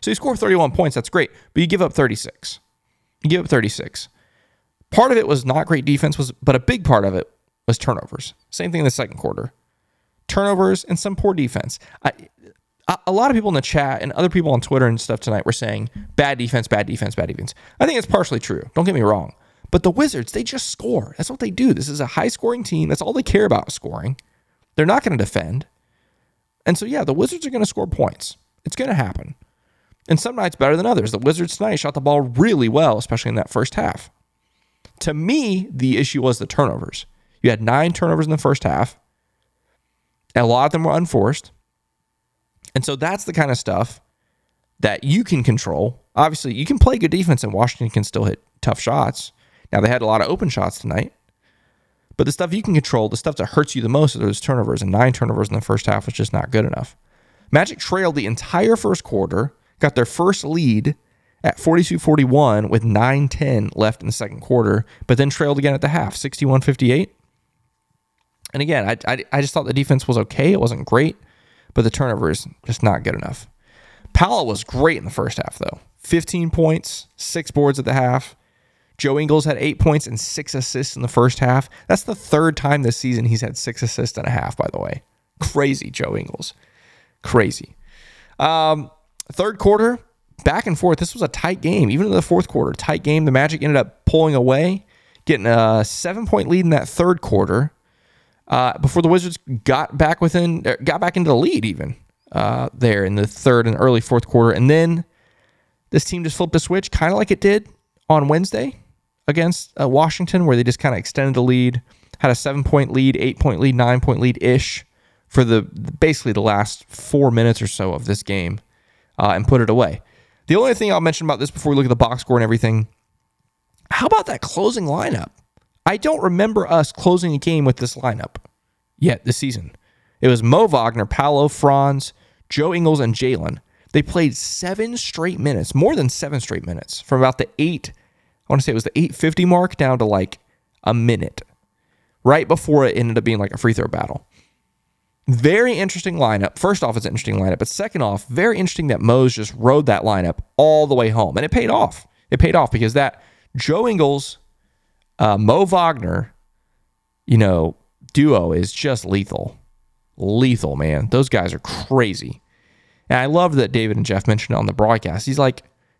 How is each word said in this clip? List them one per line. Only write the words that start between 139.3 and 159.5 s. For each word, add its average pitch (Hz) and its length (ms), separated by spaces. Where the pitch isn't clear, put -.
mark 180 320
down 131 220
to, 120 60
like, 98 340
a 113 100
minute, 117 480
right 143 240
before 151 380
it 113 120
ended 117 220
up 110 60
being, 110 140
like, 101 140
a - 60
free 117 140
throw 82 160
battle. - 380
Very 175 460
interesting 180 420
lineup. 110 400
First 190 280
off, 117 120
it's 107 100
an - 40
interesting 104 300
lineup, 95 180
but 107 100
second 196 340
off, 101 260
very 196 300
interesting 180 300
that 113 120
Mo's 123 340
just 107 200
rode 135 320
that 104 160
lineup 95 360
all 151 300
the 139 80
way 117 160
home, 101 260
and 123 80
it 156 60
paid 240 200
off. - 360
It - 80
paid 165 160
off 147 160
because 110 240
that 139 280
Joe 180 320
Ingles, 143 500
uh, 104 180
Mo 117 280
Wagner, 160 680
you 113 120
know, 87 360
duo 117 400
is 85 200
just 131 320
lethal. 92 540